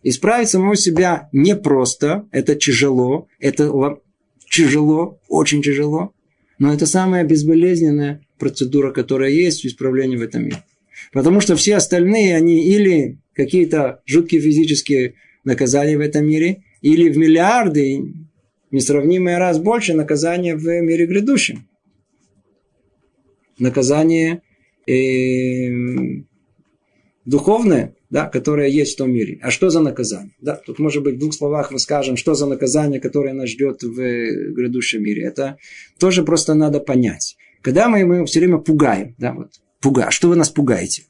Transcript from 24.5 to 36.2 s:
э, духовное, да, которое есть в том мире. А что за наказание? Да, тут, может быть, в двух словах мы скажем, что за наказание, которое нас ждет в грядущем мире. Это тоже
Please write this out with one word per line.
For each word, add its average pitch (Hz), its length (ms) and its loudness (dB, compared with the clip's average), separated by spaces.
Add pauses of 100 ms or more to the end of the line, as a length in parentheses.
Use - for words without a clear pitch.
э, 127 840 -2 (1600)
духовное, 165 720 0 (140)
да, 143 180 -4
которое 143 420 -2
есть 143 260 0
в - 20 -18
том 131 140 -2
мире. 110 300 -4
А 123 100 -4
что 185 180 0
за 165 120 2
наказание? 110 600 -4
Да, 143 140 -6
тут, - 240 -16
может 147 240 -2
быть, 135 120 -2
в 131 40 -12
двух 151 140 -4
словах 147 380 -4
мы 135 80 -6
скажем, 131 380 -2
что 160 160 0
за 143 140 0
наказание, 139 520 -2
которое 135 340 -4
нас 131 160 -6
ждет 131 340 -4
в 117 680 -6
грядущем 120 500 -4
мире. 107 200 -4
Это 139 340 -8 (420)
тоже 180 240 2